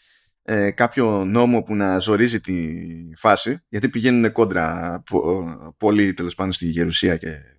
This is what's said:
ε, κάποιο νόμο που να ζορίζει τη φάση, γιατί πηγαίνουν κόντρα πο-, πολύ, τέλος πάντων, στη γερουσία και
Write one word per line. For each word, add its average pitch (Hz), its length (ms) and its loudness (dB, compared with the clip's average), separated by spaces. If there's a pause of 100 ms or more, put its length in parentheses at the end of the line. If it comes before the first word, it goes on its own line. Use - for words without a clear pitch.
(420)
ε, 101 280 0
κάποιο 110 540 0
νόμο 117 380 2
που 107 120 -6
να 95 240 0
ζορίζει 107 420 2
τη 85 320 -6 (440)
φάση, 113 420 2 (100)
γιατί 107 200 -2
πηγαίνουν 120 440 2
κόντρα 87 760 -2
πο-, 82 680 -2
πολύ, 104 360 2
τέλος 87 200 -6
πάντων, 95 180 -4
στη 87 140 -6
γερουσία 85 500 0
και 78 220 -10 (200)